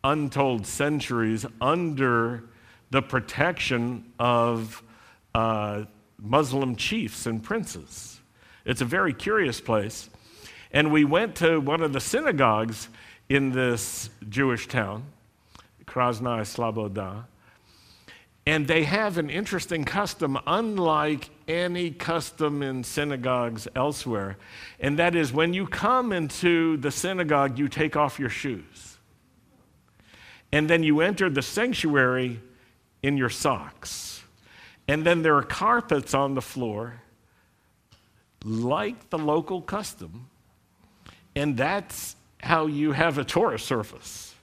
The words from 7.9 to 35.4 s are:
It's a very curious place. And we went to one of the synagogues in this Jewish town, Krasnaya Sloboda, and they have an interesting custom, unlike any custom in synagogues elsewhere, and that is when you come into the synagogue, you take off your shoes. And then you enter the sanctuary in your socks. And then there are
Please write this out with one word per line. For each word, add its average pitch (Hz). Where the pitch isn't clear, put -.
It's 123
a 127
very 175
curious 190
place. 110
And 151
we 151
went 170
to 165
one 151
of 151
the 135
synagogues 127
in 135
this 123
Jewish 120
town, 110
Krasnaya 120
Sloboda, 107
and 151
they 160
have 190
an 151
interesting 170
custom, 165
unlike 165
any 175
custom 147
in 131
synagogues 123
elsewhere, 117
and 143
that 170
is 156
when 160
you 185
come 240
into 165
the 135
synagogue, 147
you 143
take 156
off 147
your 127
shoes. -
And 151
then 170
you 151
enter 190
the 139
sanctuary 127
in 143
your 123
socks. -
And 156
then 170
there 156
are 139